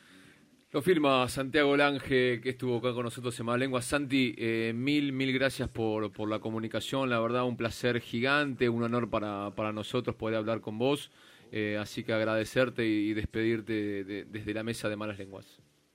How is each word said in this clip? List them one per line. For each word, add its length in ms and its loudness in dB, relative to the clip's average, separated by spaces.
Lo 100 0
firma 460 4
Santiago 480 2
Lange, 680 4
que 80 -4
estuvo 280 -2
acá 140 0
con 120 -2
nosotros 360 -6
en 60 -6
Malas 140 2
Lenguas. 260 0
Santi, 500 2
eh, 380 0
mil, 380 0
mil 200 0
gracias 380 0
por, 420 -2
por 160 -4
la 120 -2
comunicación. 680 -2
La 120 2
verdad, 260 2
un 100 -2
placer 440 0
gigante, 680 2
un 140 2
honor 260 0
para, 460 -2
para 180 -2
nosotros 440 -4
poder 200 -2
hablar 240 0
con 160 -8
vos. 340 0
Eh, 300 -2
así 240 -8
que 80 -2
agradecerte 720 2
y, 260 2
y 40 -2
despedirte 580 -2
de, 320 -2
de, 200 -8
desde 280 -8
la 120 -6
mesa 260 -4
de 60 -4
Malas 220 -6
Lenguas. 280 -14